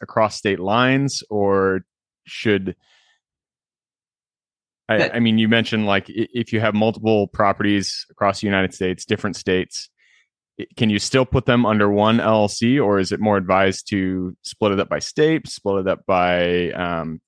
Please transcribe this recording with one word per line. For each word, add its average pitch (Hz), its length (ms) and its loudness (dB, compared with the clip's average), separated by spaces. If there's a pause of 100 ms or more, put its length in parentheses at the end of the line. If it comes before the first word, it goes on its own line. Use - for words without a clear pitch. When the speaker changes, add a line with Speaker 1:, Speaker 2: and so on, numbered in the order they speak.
Speaker 1:
across 110 340 0
state 98 240 -2
lines, 127 720 0
or 98 560 0 (400)
should 98 500 -2 (2000)
I, 110 100 2
Speaker 2:
That - 180 -2
Speaker 1:
I 117 40 0
mean, 113 180 2
you 110 100 2
mentioned, 110 380 2
like, 98 240 0
i-, 110 220 -4
if 117 200 -6
you 110 80 0
have 107 140 0
multiple 107 540 2
properties 101 840 0
across 98 300 -2
the 110 60 -4
United 95 280 0
States, 92 300 -4
different 104 320 -4
states, - 520 -4 (720)
i-, - 60 -12 (100)
can 110 140 0
you 104 80 0
still 131 260 0
put - 220 -2
them 123 180 2
under 104 260 2
one 107 300 2
L 107 220 4
L 101 60 4
C, 123 300 0
or 101 200 2
is 92 140 -2
it 90 80 -2
more 104 160 2
advised 95 540 0
to 92 520 -4
split - 300 -2
it 98 80 0
up - 100 -4
by - 80 -2
state, 156 500 -2
split 98 380 -4
it - 20 0
up - 180 -4
by, 87 680 0
um, 82 560 -6